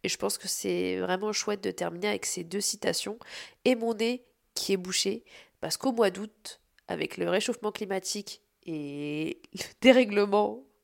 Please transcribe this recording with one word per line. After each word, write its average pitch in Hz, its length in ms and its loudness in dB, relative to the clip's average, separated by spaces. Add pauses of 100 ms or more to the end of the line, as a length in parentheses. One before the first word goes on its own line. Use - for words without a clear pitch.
Et 185 40 0
je - 80 -2
pense - 220 -2
que 190 100 -8
c'est 185 500 -2
vraiment 185 340 0
chouette 208 300 -2
de 202 80 0
terminer 175 380 -4
avec 208 180 -2
ces 180 180 -4
deux 180 160 -4
citations. 196 580 -2 (460)
Et 254 100 6
mon 226 200 0
nez 233 300 0 (300)
qui - 180 0
est 190 60 4
bouché, 190 460 -2 (360)
parce - 160 -4
qu'au 262 160 0
mois 226 180 4
d'août, - 500 -12 (260)
avec 165 300 -6
le 175 120 0
réchauffement 208 440 0
climatique 196 680 -6 (220)
et 147 840 -6
<laughs> - 80 -20
le 190 100 -8 (160)
dérèglement 208 840 6 (200)